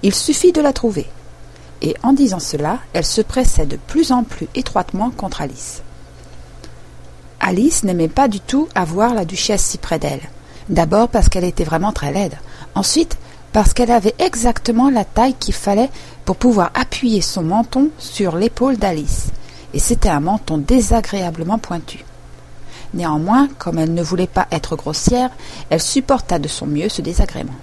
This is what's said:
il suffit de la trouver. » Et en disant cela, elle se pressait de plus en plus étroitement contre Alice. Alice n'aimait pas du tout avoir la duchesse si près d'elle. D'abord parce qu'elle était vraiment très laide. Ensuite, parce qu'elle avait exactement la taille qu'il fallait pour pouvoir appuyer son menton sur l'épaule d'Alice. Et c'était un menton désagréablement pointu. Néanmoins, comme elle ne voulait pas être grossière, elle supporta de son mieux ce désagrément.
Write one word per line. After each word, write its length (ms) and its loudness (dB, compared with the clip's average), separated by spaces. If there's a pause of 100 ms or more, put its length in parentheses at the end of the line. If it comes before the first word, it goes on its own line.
il 120 4
suffit 380 2
de 80 2
la 140 4
trouver. » 320 -2 (760)
Et 200 0
en 80 6
disant 260 4
cela, 400 -2 (140)
elle 120 0
se 160 0
pressait 460 4
de 80 0
plus 380 0
en 100 2
plus 320 -8
étroitement 560 -2
contre 300 -8
Alice. 420 -8 (1600)
Alice 420 2
n'aimait 240 2
pas 220 2
du 100 -2
tout 380 -2
avoir 380 0
la 100 -2
duchesse 400 -2
si 140 -4
près 200 -2
d'elle. 220 -4 (480)
D'abord 400 4
parce 200 6
qu'elle 140 2
était 220 0
vraiment 260 0
très 220 -4
laide. 240 -2 (400)
Ensuite, 420 0 (340)
parce 200 6
qu'elle 180 4
avait 300 4
exactement 680 2
la 140 2
taille 300 2
qu'il 200 -2
fallait 360 2 (340)
pour 120 -2
pouvoir 380 4
appuyer 460 0
son 220 -2
menton 560 2
sur 380 -4
l'épaule 400 0
d'Alice. 540 0 (440)
Et 60 0
c'était 280 2
un 120 2
menton 380 -2
désagréablement 1000 2
pointu. 460 -10 (880)
Néanmoins, 540 2 (100)
comme 220 -4
elle 120 0
ne 120 0
voulait 240 -2
pas 240 0
être 240 -4
grossière, 540 0 (380)
elle 140 2
supporta 560 0
de 80 -4
son 200 -8
mieux 220 -2
ce 140 -6
désagrément. 600 -2